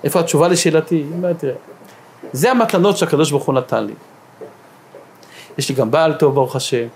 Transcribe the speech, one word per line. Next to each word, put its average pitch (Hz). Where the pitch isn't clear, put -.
איפה 147
התשובה 165
לשאלתי?" 170
היא 147
אומרת, 175
"תראה, 131
זה 185
המתנות 196
שהקדוש 151
ברוך 143
הוא 139
נתן 123
לי. 104
יש 135
לי 135
גם 117
בעל 156
טוב, 143
ברוך 135
השם 120